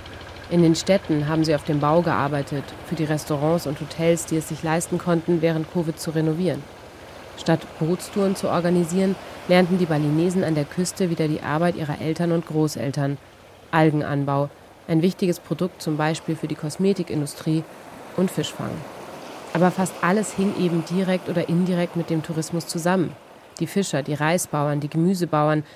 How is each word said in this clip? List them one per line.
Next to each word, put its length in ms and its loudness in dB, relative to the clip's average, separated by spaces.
In 100 6
den 140 6
Städten 520 2
haben 160 2
sie 120 4
auf 80 -4
dem 160 0
Bau 240 4
gearbeitet, 600 -2
für 80 -6
die 100 -2
Restaurants 600 0
und 160 -4
Hotels, 460 0
die 100 0
es 100 -2
sich 140 -8
leisten 380 0
konnten, 420 2
während 320 0
covid 260 -2
zu 120 -6
renovieren. 500 0
Statt 240 2
Bootstouren 560 0
zu 120 -4
organisieren, 680 2
lernten 320 6
die 80 2
Balinesen 560 2
an 100 0
der 120 2
Küste 440 -2
wieder 180 0
die 140 -2
Arbeit 340 0
ihrer 240 -4
Eltern 320 0
und 140 0
Großeltern. 720 0
Algenanbau, 800 2
ein 140 4
wichtiges 380 2
Produkt 420 -4
zum 160 -2
Beispiel 380 -2
für 120 -6
die 60 -6
Kosmetikindustrie, 1120 -2
und 140 2
Fischfang. 400 -4
Aber 180 6
fast 300 -2
alles 300 2
hing 280 0
eben 260 2
direkt 420 0
oder 220 0
indirekt 460 2
mit 160 -2
dem 100 2
Tourismus 460 -4
zusammen. 460 0
Die 80 0
Fischer, 360 0
die 100 -4
Reisbauern, 680 0
die 80 -4
Gemüsebauern, 760 2